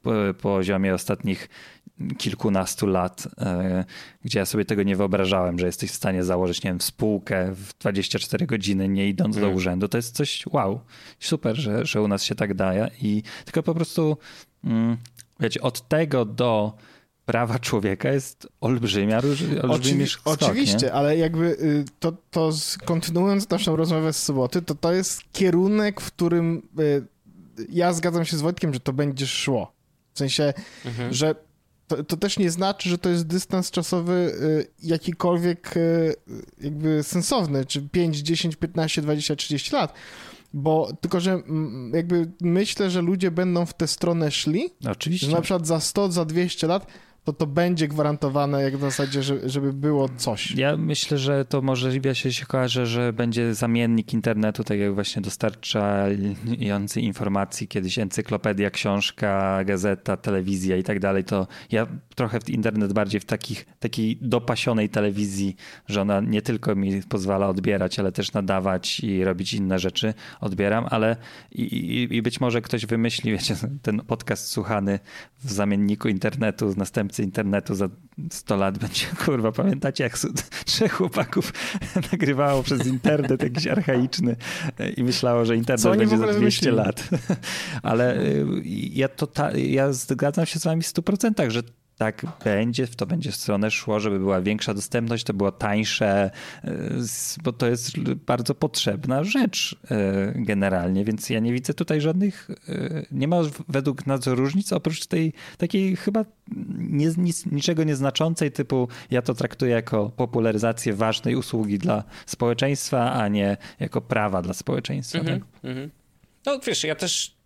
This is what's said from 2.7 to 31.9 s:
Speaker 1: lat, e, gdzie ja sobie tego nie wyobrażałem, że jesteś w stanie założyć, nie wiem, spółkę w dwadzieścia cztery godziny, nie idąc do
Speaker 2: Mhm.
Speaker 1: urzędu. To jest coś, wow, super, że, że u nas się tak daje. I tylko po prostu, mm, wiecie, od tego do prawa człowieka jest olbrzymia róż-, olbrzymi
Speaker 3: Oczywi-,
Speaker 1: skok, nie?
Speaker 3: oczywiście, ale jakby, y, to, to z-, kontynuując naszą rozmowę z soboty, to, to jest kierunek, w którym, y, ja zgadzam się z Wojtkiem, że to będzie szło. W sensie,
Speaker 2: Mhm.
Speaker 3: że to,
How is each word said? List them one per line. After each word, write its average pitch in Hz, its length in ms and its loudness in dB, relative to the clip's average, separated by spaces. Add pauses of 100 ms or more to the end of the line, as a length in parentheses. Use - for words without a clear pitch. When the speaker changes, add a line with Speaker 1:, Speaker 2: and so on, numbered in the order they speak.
Speaker 1:
lat, 92 400 0 (140)
e, 92 440 0 (400)
gdzie 113 140 0
ja 95 60 2
sobie 104 200 0
tego 101 180 0
nie 98 120 2
wyobrażałem, 92 640 2
że 90 60 2
jesteś 90 260 -4
w - 40 -10
stanie 92 280 -2
założyć, 90 400 0
nie 98 60 -2
wiem, 90 120 -2
spółkę 98 760 0
w 98 240 -16
dwadzieścia 98 400 -2
cztery - 280 -2
godziny, 98 420 0
nie 98 200 2
idąc 98 260 0
do 104 60 -2
Speaker 2:
Mhm. 98 160 2
Speaker 1:
urzędu. 92 300 0
To 120 100 -2
jest 120 180 -6
coś, - 320 -4
wow, 117 320 0 (400)
super, - 360 0
że, 117 300 -2
że - 160 0
u 104 60 2
nas 101 160 0
się 104 120 -2
tak 101 180 -2
daje. 95 360 0 (120)
I 107 220 0 (220)
tylko 160 180 -2
po 170 120 0
prostu, 156 420 0 (460)
mm, 117 340 2 (420)
wiecie, - 220 -2
od - 260 -4
tego 147 380 2
do 107 480 2 (520)
prawa 117 340 0
człowieka 107 520 0
jest - 360 -4 (140)
olbrzymia 110 600 2
róż-, 143 200 2 (200)
olbrzymi 131 420 2
Speaker 3:
Oczywi-, 135 40 2
Speaker 1:
skok, - 340 -2
nie? 147 60 6
Speaker 3:
oczywiście, 131 460 2
ale 147 240 4
jakby, 165 280 2
y, 147 400 2 (140)
to, 165 140 0 (180)
to 160 200 2
z-, - 260 -4
kontynuując 175 720 2
naszą 170 260 2
rozmowę 160 380 2
z - 100 -2
soboty, 135 380 0
to, 156 140 -6
to 170 180 0
jest 185 280 -2 (100)
kierunek, 196 680 4
w - 60 -10
którym, 170 540 0 (180)
y, 143 260 2 (640)
ja 175 240 2
zgadzam 170 320 0
się 160 120 -2
z 147 40 -2
Wojtkiem, 165 320 0
że 123 60 -4
to 135 140 -2
będzie 139 340 -2
szło. 120 460 -2 (400)
W - 60 -10
sensie, 151 340 0 (320)
Speaker 2:
Mhm. 120 280 -6
Speaker 3:
że 151 220 2 (520)
to, 151 160 -2